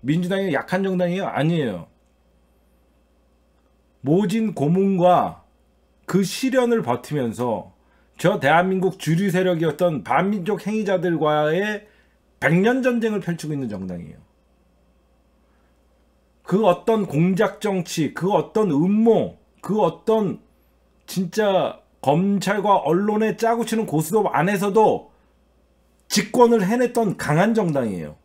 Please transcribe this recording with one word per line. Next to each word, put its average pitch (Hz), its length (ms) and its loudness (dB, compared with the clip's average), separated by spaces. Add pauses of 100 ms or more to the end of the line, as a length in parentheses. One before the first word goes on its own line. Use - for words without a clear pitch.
민주당이 180 520 -2
약한 180 300 -2
정당이에요? 180 440 -2
아니에요. 123 600 -2 (2250)
모진 202 540 0
고문과 175 880 2 (640)
그 196 160 0
시련을 240 580 0
버티면서 120 920 -4 (440)
저 208 220 0
대한민국 180 600 2
주류 170 320 0
세력이었던 170 720 0
반민족 185 640 -2
행위자들과의 180 1200 -2 (520)
백년 202 440 2
전쟁을 226 360 -2
펼치고 156 340 -6
있는 135 160 -6
정당이에요. 90 480 -10 (2250)
그 208 220 0
어떤 208 400 2
공작 180 560 0
정치, 180 520 -4
그 180 180 -4
어떤 196 400 0
음모, 185 680 2 (240)
그 208 200 -2
어떤 190 600 0 (640)
진짜 190 760 -2 (220)
검찰과 196 760 2
언론에 214 600 0
짜고 226 280 -2
치는 220 200 -4
고스톱 165 500 0
안에서도 190 760 2 (960)
집권을 233 580 4
해냈던 233 520 0
강한 180 360 0
정당이에요. 120 720 -2